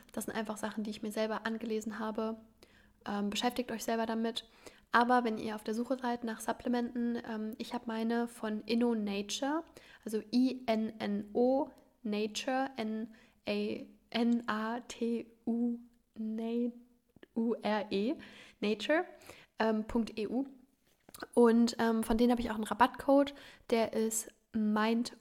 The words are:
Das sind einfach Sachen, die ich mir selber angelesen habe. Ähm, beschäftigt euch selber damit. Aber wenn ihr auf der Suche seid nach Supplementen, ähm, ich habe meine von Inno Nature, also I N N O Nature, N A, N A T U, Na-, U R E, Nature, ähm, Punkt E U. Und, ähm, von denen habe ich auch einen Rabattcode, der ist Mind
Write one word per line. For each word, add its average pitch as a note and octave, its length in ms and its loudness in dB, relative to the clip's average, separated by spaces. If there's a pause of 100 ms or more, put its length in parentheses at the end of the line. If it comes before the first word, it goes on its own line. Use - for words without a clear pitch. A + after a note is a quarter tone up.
(140)
Das A3+ 120 -6
sind - 80 -6
einfach A3 220 -4
Sachen, G#3+ 300 -4
die G#3+ 60 -4
ich G#3 100 -10
mir G#3+ 100 -6
selber A3 340 -2
angelesen A3 540 -4
habe. A3 380 -4 (680)
Ähm, G3+ 240 -2
beschäftigt B3 420 -2
euch A3 120 -6
selber A3+ 220 -2
damit. A3+ 440 -4 (440)
Aber A#3+ 320 6
wenn A3 120 0
ihr G#3+ 180 -6
auf - 100 -12
der A3 80 -2
Suche A#3+ 280 -2
seid A#3+ 220 -2
nach A3 160 -6
Supplementen, A#3+ 920 -2
ähm, A3 280 -6
ich - 160 -8
habe A#3+ 140 -6
meine A3+ 420 0
von G#3+ 320 -6
Inno A#3 340 2
Nature, G#3 640 -2 (440)
also G#3+ 160 -2 (100)
I B3+ 360 2
N A3 320 0
N G#3 340 -2
O C4 340 2 (360)
Nature, A3 720 -2
N A3 320 -4 (380)
A, G#3 380 -4 (260)
N A#3+ 360 2
A A3 400 -4
T A#3 400 -4 (180)
U, A#3 340 0 (360)
Na-, A3+ 560 -2 (640)
U A3+ 260 2
R G#3 300 0
E, G#3+ 240 0 (460)
Nature, G#3+ 420 2 (560)
ähm, A3 260 2
Punkt A3+ 320 0
E G#3 100 -2
U. C4 180 0 (880)
Und, A#3 460 8
ähm, A3+ 240 2
von A3+ 140 2
denen A#3+ 140 6
habe A#3+ 100 2
ich A#3 100 -2
auch G#3+ 40 -6
einen A3 80 -2
Rabattcode, C4+ 720 4 (360)
der A3+ 240 2
ist A3 380 -2 (220)
Mind A3 680 2